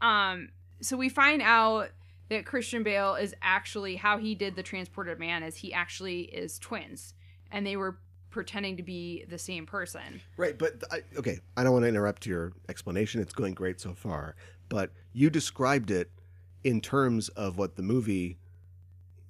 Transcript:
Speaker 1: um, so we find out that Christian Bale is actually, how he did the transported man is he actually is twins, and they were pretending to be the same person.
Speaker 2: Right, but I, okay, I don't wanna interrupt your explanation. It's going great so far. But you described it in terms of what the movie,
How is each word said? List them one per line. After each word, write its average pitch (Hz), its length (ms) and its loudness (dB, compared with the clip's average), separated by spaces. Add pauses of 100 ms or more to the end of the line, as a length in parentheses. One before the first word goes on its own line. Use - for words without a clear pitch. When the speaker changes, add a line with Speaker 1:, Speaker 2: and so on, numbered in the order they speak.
Speaker 1:
um, 202 480 4 (320)
so - 160 -2
we 262 120 2
find 285 320 6
out 220 480 6 (400)
that 214 160 -2
Christian 240 380 -2
Bale 196 320 2
is 202 260 -2
actually, 190 540 0
how 208 220 4
he 214 180 -2
did 190 200 -4
the 185 80 -6
transported 180 560 -8
man 165 240 -2
is 160 140 -8
he - 160 -12
actually 180 500 -4
is 175 360 -8
twins, - 540 -12 (380)
and 202 140 -4
they 196 120 -4
were 190 200 -4 (320)
pretending 190 480 -6
to 180 60 -10
be 175 460 -8
the 170 80 -10
same 165 280 -8
person. - 560 -8 (140)
Speaker 2:
Right, - 240 -2
but 156 320 -2
I, 160 100 -6 (160)
okay, 113 220 -2 (160)
I 123 80 2
don't 127 100 8
wanna 120 140 6
interrupt 104 380 2
your 87 280 -4 (140)
explanation. 101 540 -2
It's 87 120 -4
going 95 200 -2
great 92 260 -4
so 92 140 -8
far. 76 420 -6 (340)
But 98 220 -2 (220)
you 139 160 6
described 135 600 2
it 90 220 2 (520)
in 113 180 2
terms 123 480 2
of 95 280 -4
what 95 200 -2
the 92 60 -4
movie, 98 540 0 (920)